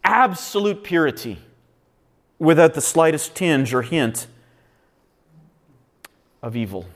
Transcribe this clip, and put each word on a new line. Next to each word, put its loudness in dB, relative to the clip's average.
Absolute 0
purity -2
without 6
the -4
slightest 0
tinge 0
or 0
hint -4
of -10
evil. -8